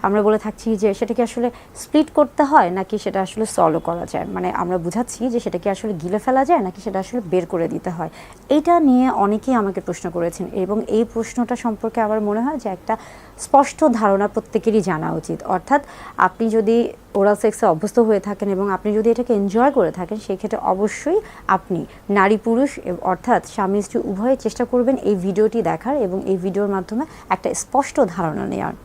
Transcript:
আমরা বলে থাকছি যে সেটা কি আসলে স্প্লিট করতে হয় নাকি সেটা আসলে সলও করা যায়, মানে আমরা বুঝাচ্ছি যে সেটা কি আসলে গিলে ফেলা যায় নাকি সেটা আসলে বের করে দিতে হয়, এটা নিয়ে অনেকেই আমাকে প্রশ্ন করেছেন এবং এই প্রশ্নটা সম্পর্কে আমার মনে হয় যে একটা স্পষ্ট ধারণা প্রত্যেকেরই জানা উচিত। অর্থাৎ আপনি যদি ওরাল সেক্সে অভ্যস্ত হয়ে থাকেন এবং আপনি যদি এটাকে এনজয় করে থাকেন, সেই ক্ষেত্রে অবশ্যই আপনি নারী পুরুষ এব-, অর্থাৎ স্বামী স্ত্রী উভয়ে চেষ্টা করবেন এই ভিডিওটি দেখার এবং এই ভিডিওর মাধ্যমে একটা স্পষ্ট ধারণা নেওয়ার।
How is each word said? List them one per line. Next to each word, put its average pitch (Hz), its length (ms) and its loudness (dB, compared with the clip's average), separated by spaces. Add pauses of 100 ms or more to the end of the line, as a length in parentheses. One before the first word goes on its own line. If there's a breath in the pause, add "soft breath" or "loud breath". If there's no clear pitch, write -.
আমরা 208 220 2
বলে 214 180 4
থাকছি 214 220 -6 (140)
যে 220 60 4 (100)
সেটা 214 180 -2
কি 247 120 0
আসলে 240 200 -2 (340 loud breath)
স্প্লিট 302 260 2 (100)
করতে 294 320 2
হয় 262 180 6 (100)
নাকি 190 260 -4
সেটা 190 220 -2
আসলে 220 180 -4 (120)
সলও 165 320 4
করা 170 240 -4
যায়, - 140 -4 (100)
মানে 180 120 -2 (140)
আমরা 180 220 -2
বুঝাচ্ছি 208 360 -4 (140)
যে 240 100 0
সেটা 190 180 -4
কি 208 120 -2
আসলে 214 180 -6 (100)
গিলে 180 220 -2
ফেলা 262 240 2
যায় 320 180 4
নাকি 180 200 -10
সেটা 196 180 -4
আসলে 240 160 -6 (120)
বের 185 200 2
করে 170 220 0
দিতে - 220 -6
হয়, 165 140 -6 (460 loud breath)
এটা 330 180 4 (140)
নিয়ে 254 180 6 (180)
অনেকেই 214 380 0
আমাকে 196 240 -2
প্রশ্ন 170 200 -6 (100)
করেছেন 170 300 -4 (180)
এবং 202 120 -2 (200)
এই 226 160 4
প্রশ্নটা 233 420 -2 (100)
সম্পর্কে 226 420 -4
আমার 214 220 0
মনে 214 180 0
হয় 294 160 -2
যে 220 140 -6
একটা 220 180 -4 (500 loud breath)
স্পষ্ট 277 340 2 (220)
ধারণা 202 340 2
প্রত্যেকেরই 214 560 0
জানা 160 180 -2 (120)
উচিত। 165 180 -8 (160)
অর্থাৎ 262 260 0 (460 loud breath)
আপনি 226 180 -2 (120)
যদি 220 200 4 (420)
ওরাল 202 240 4
সেক্সে 214 300 0
অভ্যস্ত 180 260 0 (100)
হয়ে 202 200 2
থাকেন 202 280 -4
এবং 196 100 0 (100)
আপনি 208 120 -4 (100)
যদি 220 160 2
এটাকে 247 260 -2
এনজয় 226 380 2
করে 170 200 4
থাকেন, 185 280 -6
সেই 190 140 -4
ক্ষেত্রে 214 180 -4 (140)
অবশ্যই 214 460 0 (380 loud breath)
আপনি 180 240 -4 (380 loud breath)
নারী 202 180 6 (100)
পুরুষ 240 240 2 (180)
এব-, 175 140 -6 (100)
অর্থাৎ 190 300 0 (120)
স্বামী 196 300 0
স্ত্রী 233 140 -4 (120)
উভয়ে 226 340 0
চেষ্টা 226 280 -2
করবেন 247 240 2 (120)
এই 208 160 2
ভিডিওটি 214 340 2 (120)
দেখার 214 240 -2 (120)
এবং 185 120 -4 (120)
এই 196 140 2
ভিডিওর 196 320 -2
মাধ্যমে 214 280 -4 (300 loud breath)
একটা - 140 -4 (140)
স্পষ্ট - 340 -2 (200)
ধারণা 165 380 -2
নেওয়ার। - 300 -6